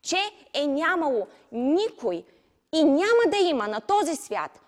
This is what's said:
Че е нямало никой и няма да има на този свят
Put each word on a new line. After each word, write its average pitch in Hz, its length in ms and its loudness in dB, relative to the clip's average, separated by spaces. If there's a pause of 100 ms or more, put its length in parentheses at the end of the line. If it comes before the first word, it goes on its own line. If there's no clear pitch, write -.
Че 349 160 -4 (360)
е 285 120 -2
нямало 294 600 -2 (260)
никой 247 720 -2 (480)
и 320 120 4
няма 403 460 4
да 415 60 -2
има 302 320 0
на 214 120 -6
този 339 360 0
свят 170 340 -8 (160)